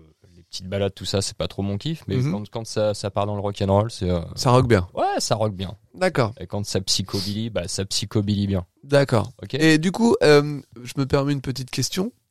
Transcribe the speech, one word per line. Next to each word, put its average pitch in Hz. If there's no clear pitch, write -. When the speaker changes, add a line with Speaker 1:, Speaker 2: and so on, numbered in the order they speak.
Speaker 1:
les 87
petites -
balades, 98
tout -
ça, 98
c'est -
pas -
trop -
mon 101
kiff, 156
mais -
Speaker 2:
Mhm. 131
Speaker 1:
quand, 185
quand 113
ça, 107
ça 101
part 101
dans 104
le 101
rock'n'roll, 101
c'est, 92
euh, 87
Speaker 2:
Ça -
rock 123
bien. 98
Speaker 1:
ouais, 370
ça -
rock 107
bien. 92
Speaker 2:
D'accord. 151
Speaker 1:
Et 92
quand 104
ça -
psychobilly, 101
bah, 87
ça -
psychobilly 101
bien. 95
Speaker 2:
D'accord. 135
Speaker 1:
Ok. 101
Speaker 2:
Et 156
du 165
coup, 233
euh, 147
je 127
me 139
permets 139
une 139
petite 131
question. 185